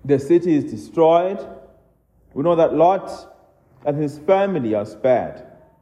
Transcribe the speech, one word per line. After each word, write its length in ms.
the 120
city 380
is 160
destroyed, 720
we 100
know 120
that 180
Lot 360
and 120
his 220
family 560
are 100
spared. 580